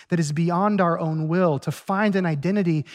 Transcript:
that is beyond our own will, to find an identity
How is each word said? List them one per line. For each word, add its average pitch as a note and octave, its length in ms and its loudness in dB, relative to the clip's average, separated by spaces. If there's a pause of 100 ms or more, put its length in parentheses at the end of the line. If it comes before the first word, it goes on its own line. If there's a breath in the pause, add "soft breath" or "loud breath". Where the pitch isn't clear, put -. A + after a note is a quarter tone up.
that F3 100 0
is D3+ 120 0
beyond F3 500 2
our E3+ 180 0
own D#3+ 280 -2
will, E3 320 2
to D#3 120 -6
find G3+ 440 -2
an F#3 100 0
identity E3 580 0 (120)